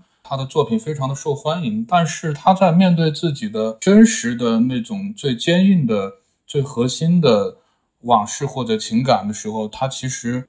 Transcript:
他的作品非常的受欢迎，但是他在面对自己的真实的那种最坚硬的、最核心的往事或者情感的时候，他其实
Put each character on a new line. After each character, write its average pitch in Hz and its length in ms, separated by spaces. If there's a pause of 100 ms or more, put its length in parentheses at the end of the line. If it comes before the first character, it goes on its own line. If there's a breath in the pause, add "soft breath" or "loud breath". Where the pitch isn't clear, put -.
(220 soft breath)
他 - 120
的 135 120
作 147 180
品 220 140
非 156 160
常 143 140
的 139 60
受 143 200
欢 160 280
迎， 113 240
但 170 200
是 - 260
他 190 220
在 185 180
面 180 240
对 160 140
自 156 220
己 120 140
的 110 340
真 208 260
实 120 280
的 117 260
那 127 200
种 101 340
最 131 220
坚 175 300
硬 185 180
的、 101 280 (340)
最 143 160
核 123 260
心 170 320
的 104 380 (440)
往 117 240
事 143 200
或 131 180
者 110 140
情 110 240
感 110 260
的 107 60
时 - 160
候， 107 180
他 135 180
其 131 220
实 127 400